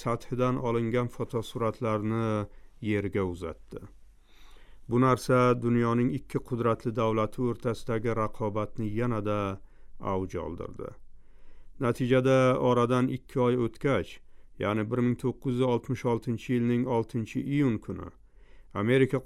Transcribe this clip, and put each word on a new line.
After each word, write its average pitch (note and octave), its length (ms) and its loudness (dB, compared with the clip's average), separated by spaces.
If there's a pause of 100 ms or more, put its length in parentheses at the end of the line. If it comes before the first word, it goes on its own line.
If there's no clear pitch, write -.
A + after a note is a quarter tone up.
sathidan B2 540 0 (120)
olingan A#2 460 0
fotosuratlarni A2+ 1120 -2 (640)
Yerga G2+ 320 0 (100)
uzatdi. E2 480 -10 (1080)
Bu A#2+ 100 4
narsa B2+ 380 4 (240)
dunyoning A#2+ 560 2
ikki - 200 -6 (100)
qudratli A#2 480 0
davlati A2 520 0
o'rtasidagi A#2 640 -2 (120)
raqobatni G#2+ 640 -4 (140)
yanada G#2+ 400 0 (720)
avj F#2+ 240 -2 (100)
oldirdi. - 420 -8 (920)
Natijada C3 580 4 (320)
oradan B2 460 4
ikki - 240 -6
oy B2 140 4 (120)
o'tgach, A2+ 440 0 (480)
ya'ni G#2+ 320 0
bir A#2+ 160 0
ming B2 180 2
to'qqiz B2 340 -2
yuz B2+ 160 2
oltmish A#2+ 380 -4
oltinchi A2+ 440 -4
yilning A#2+ 260 2 (140)
oltinchi A2+ 440 -2 (140)
iyun C3 300 2
kuni F2 240 -8 (720)
Amerika C3 440 4